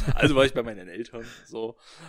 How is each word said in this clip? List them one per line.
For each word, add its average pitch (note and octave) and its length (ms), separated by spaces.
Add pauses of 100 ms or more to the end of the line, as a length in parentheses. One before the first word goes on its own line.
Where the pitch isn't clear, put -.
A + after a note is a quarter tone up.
(140)
Also C#3+ 220
war C3+ 80
ich C3+ 100
bei B2 100
meinen G2 240
Eltern, A2+ 360 (220)
so. A2+ 300 (320)